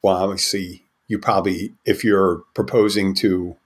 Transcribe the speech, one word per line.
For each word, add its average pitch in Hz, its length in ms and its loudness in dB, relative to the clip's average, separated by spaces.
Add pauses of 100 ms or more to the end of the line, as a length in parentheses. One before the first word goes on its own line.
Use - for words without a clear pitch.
well, 95 160 2
obviously, 95 640 -4 (240)
you 107 120 -4
probably, 98 540 0 (120)
if - 180 0
you're 95 400 2 (100)
proposing 101 640 0
to 90 500 -2